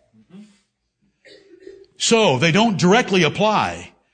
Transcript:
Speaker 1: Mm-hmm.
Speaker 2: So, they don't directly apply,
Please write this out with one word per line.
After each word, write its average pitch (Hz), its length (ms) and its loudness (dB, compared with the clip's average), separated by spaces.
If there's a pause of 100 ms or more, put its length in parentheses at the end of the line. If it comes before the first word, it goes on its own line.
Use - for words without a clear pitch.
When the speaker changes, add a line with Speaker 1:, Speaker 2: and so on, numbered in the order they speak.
(160)
Speaker 1:
Mm-hmm. 180 280 -20 (1500)
Speaker 2:
So, 214 400 0
they 165 140 0
don't 208 260 0
directly 185 460 2
apply, 139 680 -4 (200)